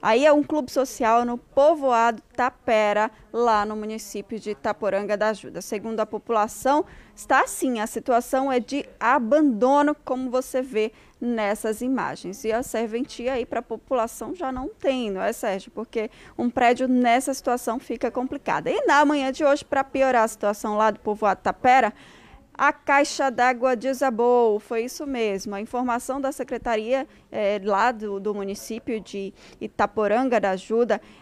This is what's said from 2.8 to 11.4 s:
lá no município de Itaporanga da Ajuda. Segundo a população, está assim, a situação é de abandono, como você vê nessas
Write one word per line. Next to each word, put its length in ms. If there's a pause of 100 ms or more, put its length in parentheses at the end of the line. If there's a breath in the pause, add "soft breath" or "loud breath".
lá 340
no 100
município 640
de 120
Itaporanga 640
da 140
Ajuda. 320
Segundo 380
a 80
população, 800 (280 loud breath)
está 280
assim, 380
a 60
situação 680
é 80
de 240 (160)
abandono, 1040
como 280
você 300
vê 300 (280 soft breath)
nessas 600